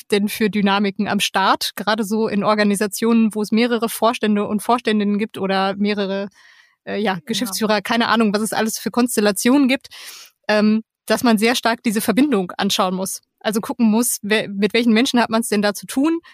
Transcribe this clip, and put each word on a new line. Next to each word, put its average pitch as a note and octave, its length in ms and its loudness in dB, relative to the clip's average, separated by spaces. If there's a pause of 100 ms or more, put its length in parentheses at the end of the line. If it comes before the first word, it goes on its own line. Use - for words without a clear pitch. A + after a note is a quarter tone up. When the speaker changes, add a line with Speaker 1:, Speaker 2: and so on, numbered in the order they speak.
(100)
Speaker 1:
denn G#3 200 2
für A3 180 -2
Dynamiken G3 580 0
am G3+ 140 -2
Start? G#3 560 0
Gerade A3 280 -2
so A3 240 0
in G3+ 160 -2
Organisationen, G#3+ 920 2
wo G#3+ 80 -2
es G#3 100 -6
mehrere A3+ 380 0
Vorstände G#3+ 560 0
und G#3+ 160 -4
Vorständinnen G#3+ 560 0
gibt A3 180 -6
oder F#3+ 400 -2
mehrere, G3+ 520 -2 (580)
äh, G3 120 -8
ja, G3+ 160 0
Speaker 2:
Ja. F3+ 120 -6
Speaker 1:
Geschäftsführer, G#3 560 -2
keine A#3 260 0
Ahnung, A3 240 2
was G#3 80 0
es A3 140 -4
alles A3 240 -2
für G#3+ 120 -8
Konstellationen A#3+ 760 2
gibt, C4+ 200 -2 (600)
ähm, G#3+ 340 2 (220)
dass A3 200 -2
man A#3 120 6
sehr A3+ 180 2
stark A#3 280 -2
diese A3 180 0
Verbindung A3+ 560 2
anschauen F#3+ 380 0
muss. F#3 260 -6 (180)
Also A3 220 -2
gucken A3+ 300 2
muss, A3+ 320 0
wer, G#3+ 260 -2
mit G3+ 240 -2
welchen A#3 220 4
Menschen A#3+ 260 2
hat A3 80 2
man's A3+ 200 -2
denn G#3 120 0
da G#3 140 0
zu - 120 -14
tun? E4 340 0 (140)